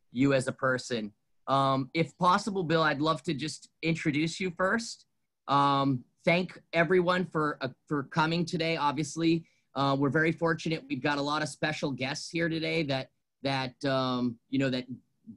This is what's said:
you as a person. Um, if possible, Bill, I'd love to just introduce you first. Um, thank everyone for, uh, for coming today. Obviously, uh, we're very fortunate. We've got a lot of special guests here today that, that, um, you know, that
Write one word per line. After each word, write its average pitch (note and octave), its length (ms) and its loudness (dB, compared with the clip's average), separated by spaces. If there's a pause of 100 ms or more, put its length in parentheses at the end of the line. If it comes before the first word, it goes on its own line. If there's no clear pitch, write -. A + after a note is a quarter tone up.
(120)
you C#3 220 4
as C3 160 0
a - 20 0
person. B2 640 -4 (360)
Um, C3+ 440 2
if E3 240 -2
possible, F#3+ 440 2
Bill, D#3+ 220 2
I'd D3+ 160 2
love D#3 240 0
to F3 100 -2
just D#3 360 -8 (120)
introduce D#3+ 560 0
you F#3 140 -2
first. G3 540 -2 (420)
Um, C#3 560 2 (220)
thank F3 340 0 (140)
everyone F3+ 520 4
for, D3+ 360 -2
uh, C3+ 80 -2 (180)
for C#3+ 160 -2
coming E3 400 0
today. E3 320 -2
Obviously, D#3 680 0 (280)
uh, C#3 240 2
we're C#3 120 2
very D#3+ 240 2
fortunate. D#3+ 560 -2
We've C3+ 120 -4
got D3 180 0
a - 20 -2
lot D3 200 -2
of D3+ 60 -2
special D#3 440 -4
guests C3 380 -6
here E3 200 -2
today D#3+ 340 -2
that, C3+ 280 -4 (320)
that, C3+ 420 -4
um, B2+ 520 0 (120)
you C3+ 100 0
know, C3+ 100 2
that B2+ 180 -4 (500)